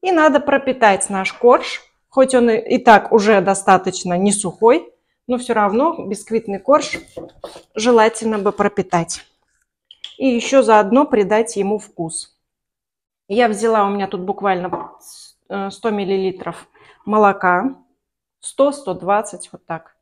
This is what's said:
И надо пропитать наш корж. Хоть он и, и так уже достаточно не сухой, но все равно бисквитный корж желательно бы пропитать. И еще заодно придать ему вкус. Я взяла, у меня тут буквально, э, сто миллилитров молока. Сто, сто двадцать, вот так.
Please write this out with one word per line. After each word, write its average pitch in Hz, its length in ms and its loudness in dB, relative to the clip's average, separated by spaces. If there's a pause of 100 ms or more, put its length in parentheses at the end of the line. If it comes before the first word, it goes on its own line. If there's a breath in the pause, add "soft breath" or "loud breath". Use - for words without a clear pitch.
И 370 100 -2
надо 302 280 4
пропитать 254 720 0
наш 190 220 -6
корж. - 500 2 (260)
Хоть 262 240 2
он 240 160 4
и, 220 80 2
и - 220 -2
так 208 320 4
уже 214 280 4
достаточно 185 760 0
не 196 140 2
сухой, 214 600 0 (360)
но 247 100 -2
все 240 160 -6
равно 220 540 0
бисквитный 208 520 -8
корж 277 380 -2 (800)
желательно 220 640 0
бы 196 120 -2
пропитать. 185 720 -4 (920)
И 269 100 -2
еще 247 360 2
заодно 220 420 4
придать 220 500 0
ему 202 220 -2
вкус. - 580 -12 (920)
Я 233 200 2
взяла, 214 380 0
у 202 40 -2
меня 202 180 -4
тут 196 140 -8
буквально, 185 680 -4 (580)
э, 196 200 -8
сто 220 220 -6
миллилитров 190 760 -4 (380 soft breath)
молока. 202 680 0 (680)
Сто, 277 300 0
сто 277 220 -8
двадцать, 202 580 -4
вот - 140 -20
так. - 360 -14